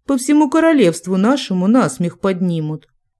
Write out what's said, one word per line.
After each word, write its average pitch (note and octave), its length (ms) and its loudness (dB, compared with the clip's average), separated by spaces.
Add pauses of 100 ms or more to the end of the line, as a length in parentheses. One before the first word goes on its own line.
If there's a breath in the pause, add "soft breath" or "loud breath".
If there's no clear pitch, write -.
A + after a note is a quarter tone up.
по C#4 100 -2
всему D4 320 2
королевству C4 680 2
нашему F#3+ 500 0
насмех F3 540 0
поднимут. E3+ 640 -4 (340)